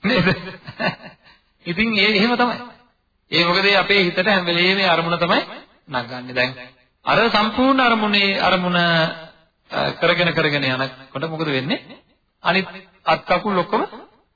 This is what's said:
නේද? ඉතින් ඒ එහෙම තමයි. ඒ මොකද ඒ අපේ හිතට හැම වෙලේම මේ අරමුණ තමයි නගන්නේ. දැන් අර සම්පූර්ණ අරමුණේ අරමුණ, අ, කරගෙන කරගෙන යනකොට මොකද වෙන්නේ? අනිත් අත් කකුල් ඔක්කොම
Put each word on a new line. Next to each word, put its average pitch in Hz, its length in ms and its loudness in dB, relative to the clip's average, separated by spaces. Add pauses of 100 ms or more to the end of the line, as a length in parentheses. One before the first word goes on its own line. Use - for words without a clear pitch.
නේද? 226 240 2 (1400)
ඉතින් 214 300 -2
ඒ 202 160 2
එහෙම 220 220 2
තමයි. 240 260 0 (720)
ඒ 170 140 2
මොකද 185 200 2
ඒ 202 120 4
අපේ 190 260 2
හිතට 175 220 0
හැම 196 200 2
වෙලේම 175 320 2
මේ 196 120 0
අරමුණ 165 300 0
තමයි 190 220 2 (440)
නගන්නේ. 127 480 -10
දැන් 127 180 0 (540)
අර 143 220 2
සම්පූර්ණ 254 540 2
අරමුණේ 208 580 2
අරමුණ, 180 380 0
අ, - 1040 -2 (140)
කරගෙන 170 380 0
කරගෙන 147 340 0
යනකොට 135 640 -6
මොකද 160 200 -4
වෙන්නේ? 143 500 -6 (440)
අනිත් 180 240 0 (340)
අත් 160 220 0
කකුල් 190 340 0
ඔක්කොම 214 260 0 (520)